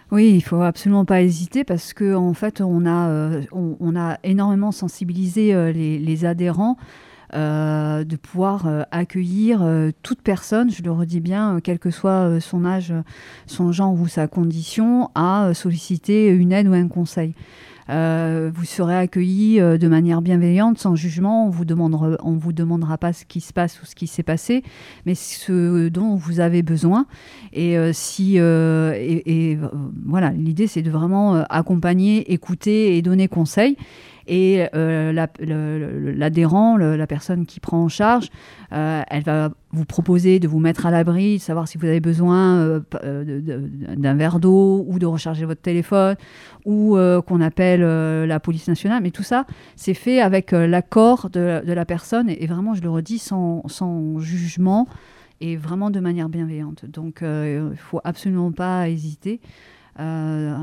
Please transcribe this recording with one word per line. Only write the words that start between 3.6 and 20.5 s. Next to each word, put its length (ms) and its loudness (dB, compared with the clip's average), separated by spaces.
on 180 -2
a 280 -4
énormément 480 0
sensibilisé, 840 -2
euh, 180 2
les, 260 -2
les 260 -2
adhérents, 520 0
euh, 680 -2
de 100 -6
pouvoir, 540 -4
euh, 140 -2
accueillir, 680 0
euh, 300 2
toute 200 -8
personne, 480 0
je 120 -6
le 100 -4
redis 280 -2
bien, 360 -2
euh, 40 -2
quel 200 -4
que 100 -2
soit, 200 -2
euh, 300 2
son 240 -2
âge, 280 -2
euh, 100 -4
son 260 -2
genre 220 2
ou 120 0
sa 220 -2
condition, 880 0
à, 300 2
euh, 80 2
solliciter 760 0
une 240 4
aide 160 4
ou 40 4
un 140 2
conseil. 480 -4
Euh, 640 -2
vous 100 -6
serez 320 -2
accueillis, 640 2
euh, 160 6
de 120 4
manière 340 4
bienveillante, 560 4